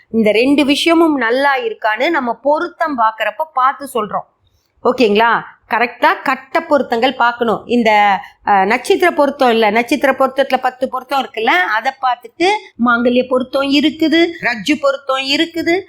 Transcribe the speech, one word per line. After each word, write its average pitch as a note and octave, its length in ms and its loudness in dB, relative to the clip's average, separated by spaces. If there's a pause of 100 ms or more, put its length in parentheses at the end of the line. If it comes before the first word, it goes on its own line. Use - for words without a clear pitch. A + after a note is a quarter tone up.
(100)
இந்த A3 220 2
ரெண்டு C4+ 320 2
விஷயமும் D#4+ 520 2
நல்லா C4+ 400 0
இருக்கான்னு A3+ 540 -4
நம்ம B3+ 240 -2
பொருத்தம் D#4 640 -4
பார்க்கறப்ப A3 460 -2 (100)
பார்த்து C#4 400 -2
சொல்றோம். G3+ 320 -4 (580)
ஓகேங்களா? G#3+ 580 2 (280)
கரெக்டா A#3+ 380 0 (140)
கட்ட C4+ 400 -4
பொருத்தங்கள் C#4 520 0
பார்க்கணும். A#3 520 -2
இந்த, G#3 540 2 (240)
அஹ், G3 220 4
நட்சத்திர C4+ 440 2
பொருத்தம் C#4+ 400 2
இல்ல, A3+ 200 2
நட்சத்திர B3 420 0
பொருத்தத்துல C4 480 0
பத்து B3+ 280 -4
பொருத்தம் B3+ 340 -4
இருக்குல்ல, A3+ 300 -2 (200)
அதை A3+ 200 -2 (100)
பார்த்துட்டு B3+ 460 -2 (360)
மாங்கல்ய B3 440 2
பொருத்தம் C4+ 440 -2
இருக்குது, D#4 540 2 (160)
ரஜ்ஜு A#3 380 -4
பொருத்தம் C5+ 460 -2
இருக்குது, D#4+ 640 -2